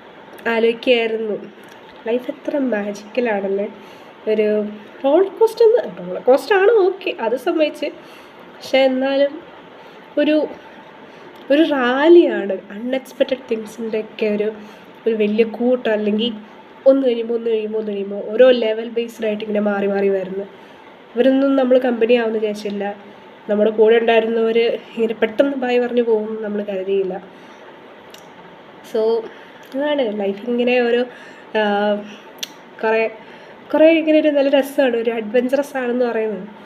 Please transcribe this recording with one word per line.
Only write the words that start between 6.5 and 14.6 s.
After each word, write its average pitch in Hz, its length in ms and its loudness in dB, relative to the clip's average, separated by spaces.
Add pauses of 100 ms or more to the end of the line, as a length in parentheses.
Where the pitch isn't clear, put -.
ആണ്, 392 160 4
ഓക്കെ, 381 500 2
അത് 226 140 -2
സമ്മതിച്ച്. 311 500 -2 (680)
പക്ഷേ - 220 -2
എന്നാലും 269 640 0 (760)
ഒരു, 302 300 2 (1040)
ഒരു 294 100 6
റാലിയാണ് 269 960 4 (140)
അൺഎക്സ്പെക്റ്റഡ് 254 800 -4
തിങ്സിൻ്റെയൊക്കെ 220 720 -6
ഒരു, 208 260 -2 (560)